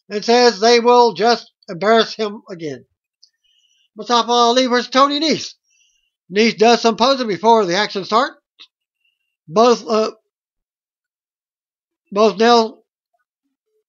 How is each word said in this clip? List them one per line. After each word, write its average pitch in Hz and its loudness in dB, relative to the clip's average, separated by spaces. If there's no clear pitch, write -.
and 202 -10
says 233 2
they 233 2
will 240 2
just 214 -2
embarrass 208 -2
him 214 -10
again. 151 -12
Mustafa 226 -2
Ali 240 2
versus 240 -4
Tony 277 0
Nese. 285 -4
Nese 208 0
does 226 4
some 226 0
posing 254 0
before 214 2
the 175 -4
action 202 -6
starts. 240 -2
Both, 226 2
uh, 220 -2
both 196 0
nail 233 2